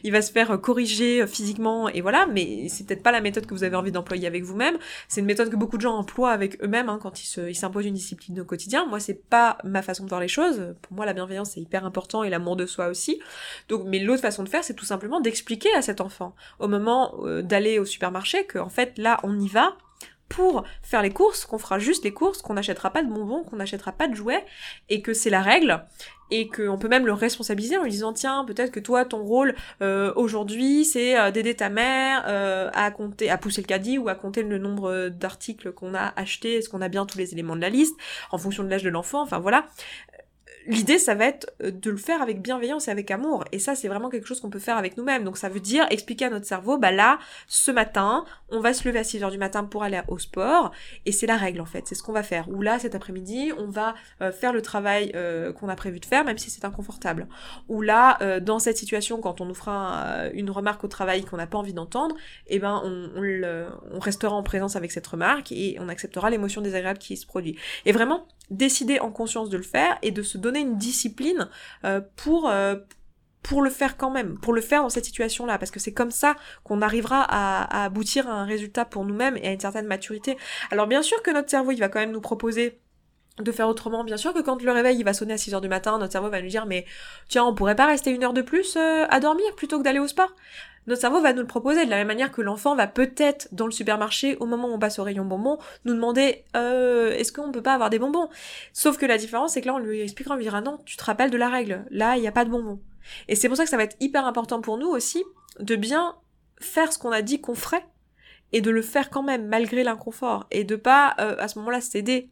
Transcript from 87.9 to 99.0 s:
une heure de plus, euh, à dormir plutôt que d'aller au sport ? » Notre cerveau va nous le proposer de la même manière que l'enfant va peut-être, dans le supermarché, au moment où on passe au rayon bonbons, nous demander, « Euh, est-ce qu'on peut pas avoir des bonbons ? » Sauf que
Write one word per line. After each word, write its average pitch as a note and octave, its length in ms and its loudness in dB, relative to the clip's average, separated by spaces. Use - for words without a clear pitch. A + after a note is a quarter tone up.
une B3 120 0
heure B3 80 2
de B3+ 100 2
plus, E4+ 360 0
euh, D#4+ 320 4
à C4+ 100 6
dormir E4+ 380 2
plutôt D4+ 200 -2
que C#4 60 0
d'aller C4+ 160 4
au C#4+ 80 0
sport ? » F#4 260 2
Notre B3 140 0
cerveau C4 180 4
va C#4+ 140 8
nous B3 80 -2
le A#3+ 60 -6
proposer C#4 360 2
de B3+ 60 2
la G#3 60 0
même G3+ 120 0
manière B3 240 0
que A#3+ 120 -4
l'enfant G#3 320 0
va A#3 100 4
peut-être, C4 680 2
dans A3 140 -2
le A3+ 60 -2
supermarché, A3 680 0
au A#3+ 60 -4
moment A#3+ 240 -2
où A#3 40 -4
on A3+ 40 -2
passe G#3 220 0
au G3 40 -2
rayon G3 220 -4
bonbons, G#3+ 320 0
nous A#3+ 120 0
demander, « A#3+ 500 2
Euh, A#3+ 580 4
est-ce - 200 -2
qu'on D4 180 -6
peut A#3+ 120 -4
pas C4+ 100 4
avoir A#3 160 2
des A3+ 80 4
bonbons ? » D4+ 320 0
Sauf D4 240 4
que C#4 100 2